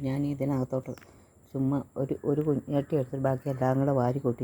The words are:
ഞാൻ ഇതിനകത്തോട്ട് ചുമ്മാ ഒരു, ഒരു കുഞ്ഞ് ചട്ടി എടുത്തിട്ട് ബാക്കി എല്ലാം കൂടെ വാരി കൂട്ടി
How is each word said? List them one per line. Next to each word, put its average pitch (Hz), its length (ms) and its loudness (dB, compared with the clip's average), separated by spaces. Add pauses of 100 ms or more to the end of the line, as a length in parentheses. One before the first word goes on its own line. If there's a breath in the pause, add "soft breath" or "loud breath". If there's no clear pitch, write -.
ഞാൻ 135 140 0 (100)
ഇതിനകത്തോട്ട് 131 640 -2 (600 loud breath)
ചുമ്മാ 135 260 2 (240)
ഒരു, 135 140 -2 (140)
ഒരു 143 160 2
കുഞ്ഞ് 143 180 0 (120)
ചട്ടി 139 240 -2
എടുത്തിട്ട് 135 280 -4
ബാക്കി 135 240 -2
എല്ലാം 131 300 2
കൂടെ 139 180 2
വാരി 123 240 2
കൂട്ടി 120 200 0